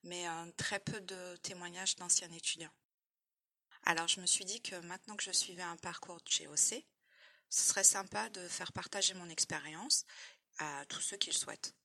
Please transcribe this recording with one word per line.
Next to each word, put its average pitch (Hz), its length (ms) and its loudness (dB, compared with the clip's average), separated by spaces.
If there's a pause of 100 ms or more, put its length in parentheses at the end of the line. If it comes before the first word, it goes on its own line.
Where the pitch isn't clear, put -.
mais, 175 240 -6
euh, 165 300 -6
très - 240 0
peu - 180 -4
de 180 380 -10
témoignages 180 580 -4
d'anciens 175 380 2
étudiants. 165 400 -4 (1080)
Alors 165 260 4
je - 100 4
me 180 60 -4
suis 190 180 4
dit 208 180 -6
que 196 200 -6
maintenant 185 340 -8
que 202 80 -2
je 190 80 -4
suivais 180 300 2
un 170 160 -4
parcours 170 420 -8
de - 80 -16
chez 160 200 2
O 147 100 -2
C, 233 280 4 (640)
ce - 140 2
serait 196 220 6
sympa 202 460 4
de 190 180 -8
faire - 240 -6
partager 190 400 2
mon 175 160 -10
expérience 160 760 0 (520)
à 143 320 -4
tous - 100 -4
ceux - 160 -4
qui 202 140 0
le - 80 0
souhaitent. - 360 -4 (120)